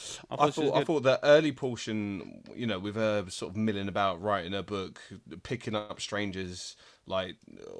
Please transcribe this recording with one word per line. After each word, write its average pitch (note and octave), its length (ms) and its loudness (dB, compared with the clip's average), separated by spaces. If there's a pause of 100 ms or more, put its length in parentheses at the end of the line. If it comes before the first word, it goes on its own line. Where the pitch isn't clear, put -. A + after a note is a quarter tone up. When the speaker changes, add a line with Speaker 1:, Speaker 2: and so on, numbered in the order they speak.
(300)
Speaker 1:
I - 40 -6
Speaker 2:
I - 20 -4
Speaker 1:
thought D3 180 4
she D#3+ 60 -2
was D3 100 4
Speaker 2:
thought, - 40 2
I - 60 6
Speaker 1:
good. C#3 60 2
Speaker 2:
thought D3+ 160 2
the C3 220 4
early D3 280 8
portion, G#2+ 920 -4 (120)
you A#2+ 120 -4
know, G2 120 0
with G2+ 180 -4
her G#2+ 320 2
sort - 240 -6
of F#2+ 40 -6
milling G2+ 320 2
about, F#2+ 320 2
writing G2 320 0
her G2 100 -2
book, F#2 380 -6 (420)
picking A#2 320 -6
up G#2 260 -4
strangers, F#2+ 760 -6 (300)
like, F#2 300 -2 (440)